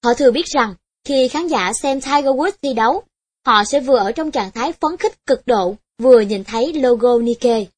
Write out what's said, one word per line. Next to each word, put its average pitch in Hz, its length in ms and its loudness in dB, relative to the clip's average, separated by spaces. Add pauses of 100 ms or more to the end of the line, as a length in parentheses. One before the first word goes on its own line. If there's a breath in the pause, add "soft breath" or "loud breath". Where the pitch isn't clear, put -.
Họ 247 100 2
thừa 277 180 4
biết 294 140 -2
rằng 226 300 -2 (300)
khi 262 220 0
khán 320 200 -4
giả 208 260 -2
xem 269 280 -4
Tiger 277 240 -2
Woods 277 260 0 (100)
thi 269 120 -4
đấu, 233 300 0 (420)
họ 214 180 2
sẽ 277 160 0
vừa 254 180 2
ở 202 140 0
trong 311 200 -6
trạng 202 200 -4
thái 262 220 -6
phấn 339 240 -4
khích - 280 -6
cực 254 220 -2
độ, 202 280 0 (240)
vừa 240 200 8
nhìn 202 240 -4
thấy 226 300 -4
logo 247 440 2
Nike. 233 480 0 (120)